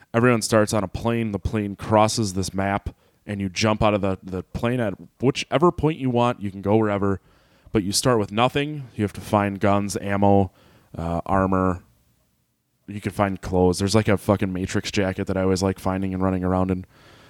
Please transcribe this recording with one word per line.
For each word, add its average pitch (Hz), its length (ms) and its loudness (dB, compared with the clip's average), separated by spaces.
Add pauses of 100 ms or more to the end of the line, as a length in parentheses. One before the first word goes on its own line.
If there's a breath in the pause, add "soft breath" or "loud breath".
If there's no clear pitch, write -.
(160 soft breath)
Everyone 117 260 4
starts 107 320 2
on 107 100 0
a 92 40 -4
plane. 117 440 -4
The 101 60 -4
plane 101 380 -4
crosses 110 580 2
this 92 180 -4
map, 98 380 -2 (380)
and 101 120 -6
you 98 100 -4
jump 107 340 0
out 104 100 4
of 101 80 0
the, 95 220 -2
the 92 180 -8
plane 120 380 -4
at 104 160 -4 (260)
whichever 139 500 2
point 151 280 -2
you 131 100 -2
want. 120 320 0
You 101 80 -6
can 95 140 -12
go 101 120 2
wherever. 101 460 2 (500 soft breath)
But 110 120 2
you 98 80 -4
start 123 280 2
with 101 120 -2
nothing. 139 640 -2
You 107 80 -2
have 101 100 -2
to - 80 -12
find 101 380 0
guns, 101 380 0
ammo, 101 540 2 (460 soft breath)
uh, 85 280 -4
armor. 95 580 0 (1040)
You 101 140 -10
can 104 100 -4
find 98 280 0
clothes. 90 400 2
There's, 98 140 0
like, 110 140 2
a 104 100 2
fucking 98 340 0
Matrix 92 400 -4
jacket 92 360 -2
that 95 100 -2
I 95 60 0
always 92 180 2
like 95 180 0
finding 95 340 -4
and 92 100 -4
running 92 200 0
around 92 280 2
in, 90 140 -4 (440 soft breath)